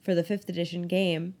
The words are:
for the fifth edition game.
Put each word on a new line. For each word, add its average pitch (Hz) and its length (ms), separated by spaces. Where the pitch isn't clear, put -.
for 190 100
the 170 100
fifth 202 260
edition 170 340
game. 175 580